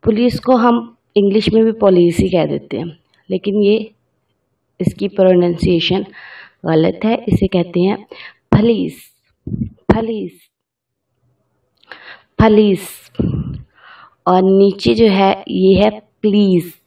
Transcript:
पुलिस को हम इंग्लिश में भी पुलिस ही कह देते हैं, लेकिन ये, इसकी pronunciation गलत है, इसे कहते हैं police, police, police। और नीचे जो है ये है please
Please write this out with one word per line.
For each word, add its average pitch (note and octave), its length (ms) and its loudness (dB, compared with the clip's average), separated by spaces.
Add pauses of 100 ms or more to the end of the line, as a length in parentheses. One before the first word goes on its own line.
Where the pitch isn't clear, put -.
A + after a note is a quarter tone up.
पुलिस A#3 360 0
को B3+ 180 0
हम A#3+ 180 2 (400)
इंग्लिश G#3 380 2
में A3+ 120 4
भी A3+ 140 0
पुलिस F3+ 400 2
ही F#3+ 100 2
कह E3+ 160 0
देते - 320 -8
हैं, C#3 80 -6 (440)
लेकिन F#3+ 340 -4
ये, G3+ 140 2 (1000)
इसकी F#3+ 300 -6
pronunciation F3+ 960 0 (600)
गलत E3 400 0
है, A3+ 100 0 (120)
इसे G3 200 0
कहते F3 320 -2
हैं G3 180 0 (540)
police, G#3+ 480 0 (960)
police, A3 380 -6 (2000)
police। G#3+ 460 2 (1400)
और F#3 160 2
नीचे G3 520 2
जो A3+ 140 2
है G3 220 2 (160)
ये F#3+ 260 2 (100)
है G#3+ 60 2 (320)
please G3 520 0 (140)